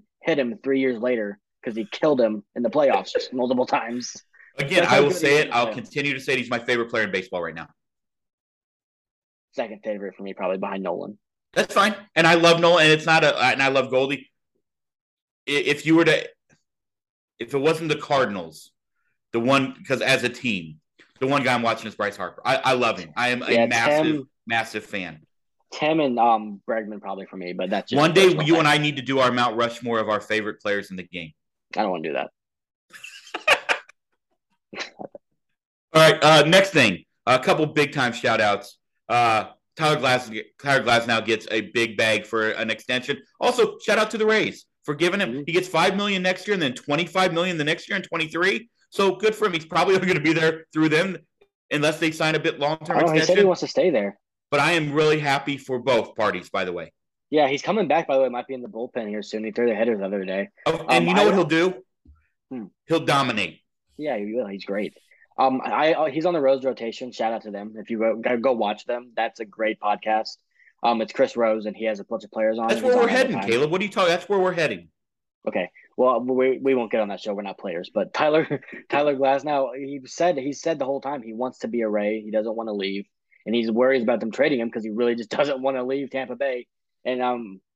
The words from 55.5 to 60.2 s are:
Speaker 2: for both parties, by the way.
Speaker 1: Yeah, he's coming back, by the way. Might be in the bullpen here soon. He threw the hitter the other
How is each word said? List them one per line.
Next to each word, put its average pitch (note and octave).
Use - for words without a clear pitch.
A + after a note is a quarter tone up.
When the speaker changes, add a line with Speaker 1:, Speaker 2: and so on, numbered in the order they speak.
Speaker 2:
for B2+
both B2
parties, F#2+
by F#2+
the F2+
way. E2
Speaker 1:
Yeah, D3
he's C3+
coming F#3+
back, D#3+
by C#3+
the C3+
way. B2+
Might A#2+
be C3+
in B2+
the A#2+
bullpen A2+
here G#2
soon. G#2+
He A2
threw A#2+
the A2+
hitter A2+
the G2
other F#2+